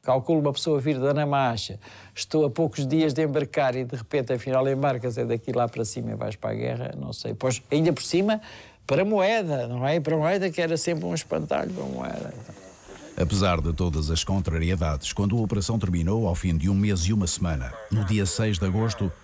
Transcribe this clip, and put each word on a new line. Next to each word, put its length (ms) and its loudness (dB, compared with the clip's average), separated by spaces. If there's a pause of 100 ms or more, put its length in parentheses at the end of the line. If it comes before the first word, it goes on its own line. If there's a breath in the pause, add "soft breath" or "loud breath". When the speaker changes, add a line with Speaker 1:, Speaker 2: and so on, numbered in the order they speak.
Speaker 1:
Calculo 380 2
uma 120 2
pessoa 280 0
vir 200 0
da 140 2
Namacha, 680 0 (360 loud breath)
estou 280 0
a 60 4
poucos 380 -2
dias 260 2
de 80 0
embarcar 540 0
e 80 -2
de 120 -8
repente 380 -2
afinal 340 2
embarcas, 520 0
é 60 0
daqui 260 -2
lá 160 2
para 180 -4
cima 260 -6
e 40 -6
vais 200 -6
para 140 -6
a 60 -4
guerra, 420 -6
não 160 -8
sei. 220 -8
Pois, 340 -2
ainda 240 4
por 80 -4
cima, 400 2 (460 loud breath)
para 180 2
moeda, 640 2
não 180 -4
é? 140 2
Para 180 0
moeda 320 2
que 100 -4
era 180 2
sempre 280 0
um 80 -2
espantalho, 580 -2
para 120 -6
moeda. 500 -8 (840 loud breath)
Speaker 2:
Apesar 460 2
de 100 0
todas 380 0
as 140 0
contrariedades, 880 0
quando 240 0
a 40 2
operação 360 0
terminou 500 2
ao 60 2
fim 240 0
de 120 2
um 40 4
mês 280 4
e 120 2
uma 140 2
semana, 440 -2 (200)
no 120 2
dia 220 2
seis 320 0
de 80 0
agosto 460 0 (120)